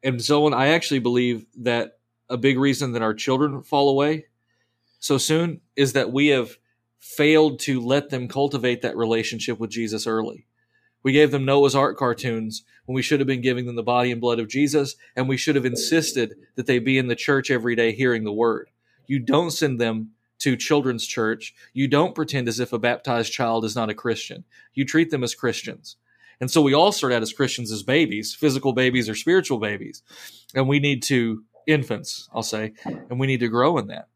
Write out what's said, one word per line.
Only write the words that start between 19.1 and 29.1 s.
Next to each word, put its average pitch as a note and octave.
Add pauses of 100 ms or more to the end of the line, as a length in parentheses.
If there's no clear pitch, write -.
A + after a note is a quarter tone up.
don't D3
send C3
them A2 (280)
to C3
children's B2+
church. A2 (200)
You C3+
don't C#3+
pretend C#3
as A#2
if A#2+
a A#2
baptized A#2+
child A2+
is G#2+
not A2+
a G#2+
Christian. - (280)
You C3+
treat D#3+
them C3+
as A#2
Christians. - (420)
And C3
so E3
we C#3
all E3+
start C#3
out A#2
as A2
Christians B2
as G#2+
babies, A#2
physical C3+
babies B2
or G#2+